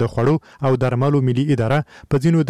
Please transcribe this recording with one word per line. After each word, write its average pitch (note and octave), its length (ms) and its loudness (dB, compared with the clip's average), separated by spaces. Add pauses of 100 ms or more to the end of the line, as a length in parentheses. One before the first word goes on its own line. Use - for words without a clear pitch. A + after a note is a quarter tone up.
د A#2 100 0
خوړو C#3 540 -2
او C3 160 2
درملو C3 420 0
ملي B2+ 180 0 (120)
اداره A#2 240 0 (320)
په C#3 160 0
ځینو E3 240 2